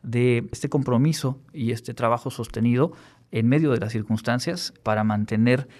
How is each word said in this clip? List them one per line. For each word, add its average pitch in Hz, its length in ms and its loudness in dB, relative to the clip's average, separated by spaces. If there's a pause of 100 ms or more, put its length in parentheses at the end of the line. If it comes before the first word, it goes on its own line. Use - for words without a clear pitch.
de 120 480 0
este - 180 -6
compromiso 131 720 0 (140)
y 117 180 -2
este 113 240 -8
trabajo 120 340 0
sostenido 120 600 0 (400)
en 113 160 2
medio 147 240 4
de 113 80 2
las 110 140 -4
circunstancias 117 800 -4 (100)
para 107 200 0
mantener 110 640 2 (120)